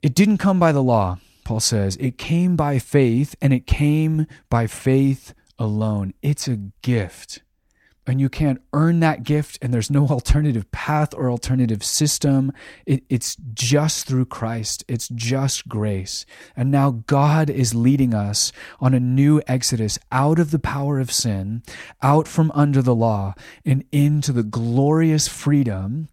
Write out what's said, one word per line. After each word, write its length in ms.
It 140
didn't 240
come 200
by 140
the 100
law, 360
Paul 160
says. 360
It 200
came 400
by 220
faith, 640
and 120
it 140
came 600
by 180
faith 680
alone. 600
It's 260
a 80
gift. 600
And 140
you 80
can't 320
earn 300
that 220
gift, 380
and 120
there's 180
no 160
alternative 640
path 420
or 160
alternative 540
system. 680
It, 240
it's 260
just 540
through 200
Christ. 600
It's 220
just 580
grace. 580
And 160
now 360
God 420
is 260
leading 380
us 400
on 140
a 80
new 460
exodus 520
out 260
of 120
the 80
power 420
of 100
sin, 500
out 240
from 300
under 260
the 140
law, 400
and 260
into 400
the 120
glorious 840
freedom 840